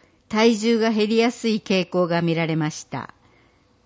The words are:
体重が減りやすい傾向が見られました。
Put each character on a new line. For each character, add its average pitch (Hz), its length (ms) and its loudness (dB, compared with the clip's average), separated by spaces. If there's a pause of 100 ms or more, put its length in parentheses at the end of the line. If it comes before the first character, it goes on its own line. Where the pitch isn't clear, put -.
(280)
体 220 280 2
重 226 240 0
が 226 100 0
減 214 200 0
り 226 80 2
や 233 140 2
す 226 180 -4
い 214 140 0
傾 185 240 0
向 180 200 0
が 170 160 0
見 165 100 0
ら 165 140 0
れ 160 80 -2
ま 156 160 -2
し - 140 -16
た。 - 280 -12 (720)